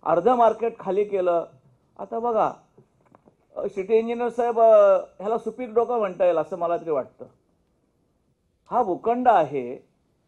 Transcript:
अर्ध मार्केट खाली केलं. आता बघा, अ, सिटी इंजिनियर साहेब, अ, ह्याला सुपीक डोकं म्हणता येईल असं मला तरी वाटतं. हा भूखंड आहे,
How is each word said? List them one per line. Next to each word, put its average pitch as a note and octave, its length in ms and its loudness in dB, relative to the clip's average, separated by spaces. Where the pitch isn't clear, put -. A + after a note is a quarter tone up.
अर्ध E3+ 260 0
मार्केट A3+ 500 0
खाली F#3+ 240 -2
केलं. F3+ 420 -2
आता A3+ 200 -10
बघा, A3 320 -2
अ, - 120 -6
सिटी G3 300 -4
इंजिनियर A#3 320 -2
साहेब, A#3 300 -2
अ, G#3 380 8
ह्याला A3 180 -4
सुपीक A3+ 360 -10
डोकं A#3 260 0
म्हणता F#3 260 -2
येईल F3+ 120 2
असं D#3 200 -6
मला E3+ 200 -2
तरी E3 140 -8
वाटतं. B2+ 340 -6
हा A#3 120 0
भूखंड A3+ 440 -2
आहे, C#3+ 480 0